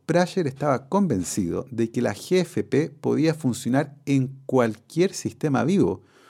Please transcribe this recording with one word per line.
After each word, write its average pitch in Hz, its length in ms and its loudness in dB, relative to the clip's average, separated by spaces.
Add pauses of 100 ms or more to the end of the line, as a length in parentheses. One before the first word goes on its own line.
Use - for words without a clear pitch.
Prasher 175 400 0
estaba 135 420 -2
convencido 101 840 0
de 113 200 -2
que 123 100 -4
la 107 140 0
G - 240 0
F 165 240 -2
P 151 280 0
podía 139 440 0
funcionar 131 600 -2 (100)
en 135 400 0
cualquier 131 640 0
sistema 120 520 -2
vivo, 127 380 2 (260)